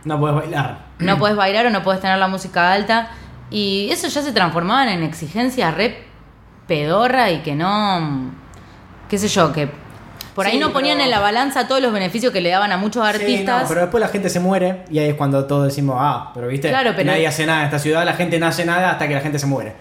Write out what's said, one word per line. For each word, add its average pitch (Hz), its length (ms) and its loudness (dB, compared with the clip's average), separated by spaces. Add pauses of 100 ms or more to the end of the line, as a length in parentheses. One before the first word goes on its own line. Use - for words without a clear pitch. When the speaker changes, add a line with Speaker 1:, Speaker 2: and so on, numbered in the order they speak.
Speaker 1:
No 151 140 -2
podés 147 160 2
bailar. 151 440 -4 (180)
Speaker 2:
no 190 220 0
podés 208 160 2
bailar 208 320 2
o - 20 4
no 196 140 0
podés 190 180 2
tener 190 160 2
la 190 100 2
música 185 440 0
alta, 226 380 2 (420)
y 202 400 -2
eso 359 160 -4
ya 294 160 -2
se 285 80 -4
transformaban 196 580 2
en 170 140 -2
exigencias 180 720 -2
re 226 300 -2 (600)
pedorra 208 640 2
y 156 120 0
que 151 120 -4
no, 165 760 0 (760)
qué 208 100 -2
sé 202 100 0
yo, 165 260 2
que 147 160 -2 (640)
por 196 100 0
ahí 208 80 0
Speaker 1:
Sí, 254 60 2
Speaker 2:
no 302 140 0
ponían 285 240 0
Speaker 1:
pero 277 80 0
Speaker 2:
en 254 60 2
la 214 80 2
balanza 240 480 0
todos 269 140 2
los 247 120 2
beneficios 208 400 0
que 190 80 0
le 170 80 2
daban 196 220 2
a 180 60 0
muchos 214 300 0
Speaker 1:
Sí, - 20 2 (120)
Speaker 2:
artistas. 240 420 0
Speaker 1:
no, - 40 -2
pero 160 140 2
después 180 200 2
la 214 80 0
gente 196 200 -2
se 175 100 -2
muere 185 500 0
y 156 100 0
ahí 151 100 2
es 147 60 0
cuando 139 300 0
todos 143 220 2
decimos, 139 320 0
"Ah, 139 340 -2
pero 123 140 -6
viste, 139 220 -2
Speaker 2:
Claro, 254 260 2
pero 147 160 0
Speaker 1:
nadie 160 160 2
hace 151 180 -2
nada 160 160 2
en 147 40 0
esta 147 140 0
ciudad, 156 260 2
la 165 80 0
gente 170 240 0
no 165 100 2
hace 170 180 0
nada 175 260 2
hasta 151 160 -2
que 147 80 -2
la 131 60 -2
gente 147 180 -2
se 139 80 -4
muere." 110 340 -2